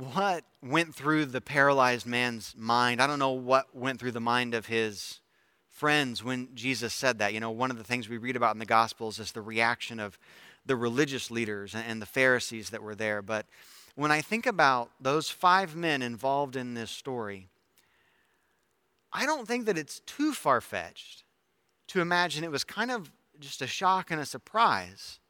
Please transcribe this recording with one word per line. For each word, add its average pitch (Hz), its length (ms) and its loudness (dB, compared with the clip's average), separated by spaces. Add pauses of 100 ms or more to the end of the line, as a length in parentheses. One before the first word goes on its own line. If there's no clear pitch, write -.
(140)
what 180 320 0 (160)
went 156 320 0
through 151 320 2
the 127 160 -4
paralyzed 135 640 4
man's 120 500 -2
mind. 120 460 4
I 135 60 6
don't 147 120 0
know 135 120 2
what 131 440 0
went 127 240 -4
through 123 120 -4
the 113 100 -4
mind 120 320 2
of 113 140 -2
his 113 520 -2 (500)
friends 139 540 0
when 127 320 -6
Jesus 117 380 -4
said 123 240 2
that. 104 160 2
You 107 60 -4
know, 113 120 -4
one 123 200 -2
of 120 60 -6
the 113 60 -14
things 120 240 -4
we 117 100 -8
read 123 180 -4
about 117 180 6
in 107 60 -8
the 113 60 -8
Gospels 113 540 2
is 104 120 -10
the 113 100 -10
reaction 113 580 0
of 104 180 -8 (480)
the 135 100 2
religious 120 560 0
leaders 107 440 -6
and 113 260 -6
the 104 40 -12
Pharisees 117 640 2
that 107 140 -10
were 107 120 -10
there. 107 260 -2
But 107 260 -4 (480)
when 151 160 2
I 151 100 2
think 220 240 -4
about 139 540 2
those 143 300 0
five 180 460 2
men 160 260 -2
involved 131 540 -2
in 123 180 -6
this 117 180 -8
story, 104 580 -8 (1600)
I 226 140 -2
don't 277 220 -2
think 240 180 0
that 202 120 2
it's 151 240 -6
too 196 320 -2
far-fetched - 880 -2 (640)
to 180 140 0
imagine 170 420 0
it 165 80 -6
was 139 120 -2
kind 226 260 -4
of 202 220 -6 (280)
just 139 220 -12
a 131 60 -6
shock 185 420 0
and 160 100 -2
a 143 60 -4
surprise. 120 960 -2 (100)